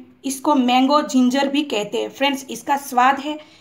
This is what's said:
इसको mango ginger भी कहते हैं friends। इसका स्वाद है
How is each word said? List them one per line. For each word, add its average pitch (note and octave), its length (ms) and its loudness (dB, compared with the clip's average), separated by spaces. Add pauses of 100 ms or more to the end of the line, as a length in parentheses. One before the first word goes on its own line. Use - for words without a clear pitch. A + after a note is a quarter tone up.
(260)
इसको D4 300 0
mango C4 480 4
ginger C4 460 2
भी C#4 160 0
कहते G#3+ 320 -4
हैं G#3+ 120 -4
friends। C4+ 380 -2
इसका C4+ 320 -4
स्वाद C4 400 -2
है D4+ 200 -8 (220)